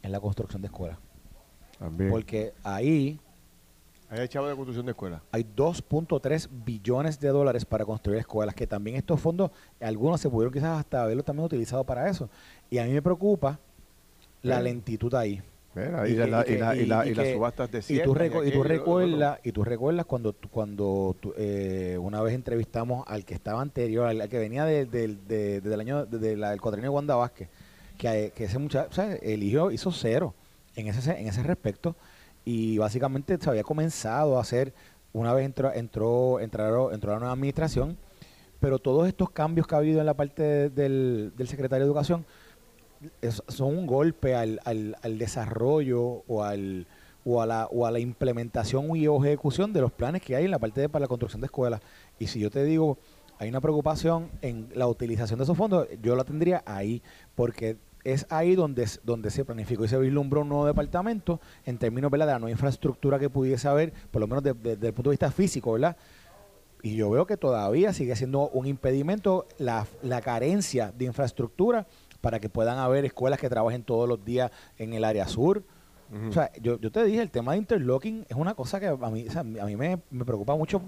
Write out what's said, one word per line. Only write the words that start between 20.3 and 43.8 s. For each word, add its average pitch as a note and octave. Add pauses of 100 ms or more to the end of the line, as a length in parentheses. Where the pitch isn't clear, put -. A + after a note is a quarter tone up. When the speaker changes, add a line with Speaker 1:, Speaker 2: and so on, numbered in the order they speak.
Speaker 1:
tú, -
cuando G2+
tú, G2+
eh, F#2+
una G#2
vez A2+
entrevistamos A#2+
al G#2
que -
estaba G#2+
anterior, A#2+
al, A2
al G#2
que A#2+
venía A#2
de, D3+
del, A2
de, G2+
desde G#2
el G#2+
año, C3
desde A2
la, G#2
el G2+
cuatrienio A2+
de -
Wanda C#3+
Vázquez, A#2+ (500)
que, A2
que A#2
ese G2+
muchacho, C#3
o -
sea, G3
eligió, A2
hizo -
cero C3+ (440)
en G#2+
ese, B2 (100)
en A2
ese G#2+
respecto, E3 (520)
y A2+
básicamente C3
se E3+
había G#2+
comenzado D3+
a -
hacer, B2+ (400)
una A#2
vez C3+
entró, C3+
entró, A#2+
entraron, A2
entró G#2
la G#2+
nueva B2
administración, C#3 (600)
pero C3+
todos D3+
estos F#3
cambios D#3+
que -
ha D3+
habido D#3
en D3+
la D3+
parte C#3+
de, D3
del, C3
del B2
secretario C3
de C#3+
Educación D3+ (960)
es, A2+
son C3+
un F3+